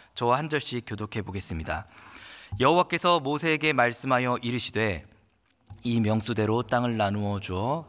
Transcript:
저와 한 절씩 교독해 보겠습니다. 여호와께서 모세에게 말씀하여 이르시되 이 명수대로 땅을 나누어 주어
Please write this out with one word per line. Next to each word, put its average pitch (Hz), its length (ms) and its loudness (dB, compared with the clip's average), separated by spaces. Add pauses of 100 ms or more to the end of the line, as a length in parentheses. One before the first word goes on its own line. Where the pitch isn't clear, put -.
(140)
저와 120 240 2
한 156 100 -6
절씩 131 380 -4
교독해 107 360 -6
보겠습니다. 80 640 -6 (720)
여호와께서 170 600 4
모세에게 151 520 0
말씀하여 123 720 2
이르시되 110 640 -2 (760)
이 117 180 2
명수대로 110 640 2
땅을 120 340 0
나누어 101 440 0
주어 117 480 -4